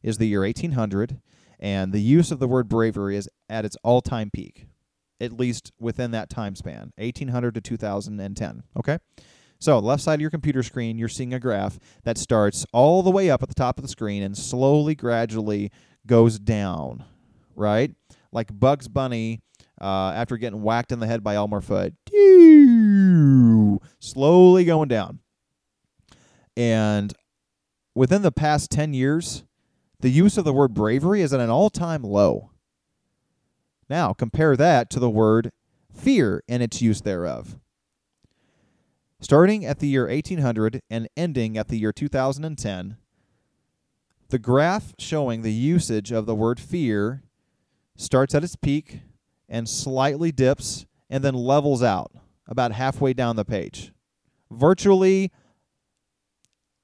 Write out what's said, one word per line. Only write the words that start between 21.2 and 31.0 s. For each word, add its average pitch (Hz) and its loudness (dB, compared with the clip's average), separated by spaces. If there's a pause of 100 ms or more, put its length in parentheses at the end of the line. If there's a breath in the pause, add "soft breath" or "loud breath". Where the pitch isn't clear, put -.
by 104 -4
Elmer 104 -4
Fudd. 98 -6 (100)
Doo! 202 8 (180 soft breath)
Slowly 180 6
going 160 0
down. 110 -4 (1400 soft breath)
And 107 0 (840)
within 135 2
the 175 2
past 151 -2
ten 151 -4
years, 143 -4 (560)
the 127 0
use 170 4
of 180 0
the 151 0
word 135 2
bravery 135 0